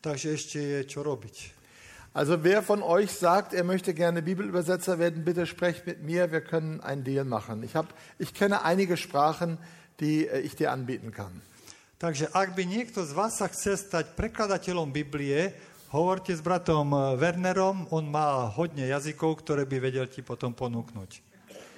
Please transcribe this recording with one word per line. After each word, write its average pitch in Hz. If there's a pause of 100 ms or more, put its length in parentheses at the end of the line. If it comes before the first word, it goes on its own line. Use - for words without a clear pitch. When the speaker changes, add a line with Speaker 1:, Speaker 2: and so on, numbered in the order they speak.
Speaker 1:
takže 151
ešte 143
je 143
čo 139
robiť. 135 (560)
Speaker 2:
Also 147
wer 196
von 208
euch 180
sagt, 180
er 180
möchte 185
gerne 170
Bibelübersetzer 180
werden, 165
bitte 175
sprecht 170
mit 170
mir, 170
wir 160
können 160
einen 139
Deal 135
machen. 113
Ich 113
hab, 160 (240)
ich -
kenne 196
einige 180
Sprachen, 160 (440)
die, 151
äh, 131
ich 139
dir 151
anbieten 127
kann. 95 (560)
Speaker 1:
Takže 151
ak 190
by 185
niekto 220
z 151
vás 214
sa 202
chce - (160)
stať 160
prekladateľom 185
Biblie, 143 (440)
hovorte 185
s 165
bratom, 165
äh, 135
Wernerom, 185
on 160
má 147
hodne 143
jazykov, 147
ktoré 143
by 135 (120)
vedel 127
ti 127
potom 123
ponúknuť. 117 (560)